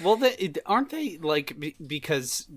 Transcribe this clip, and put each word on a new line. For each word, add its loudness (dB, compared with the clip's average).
Well, 6
the, 2
it, -2
aren't 2
they, -4
like, 0
be-, -8
because -2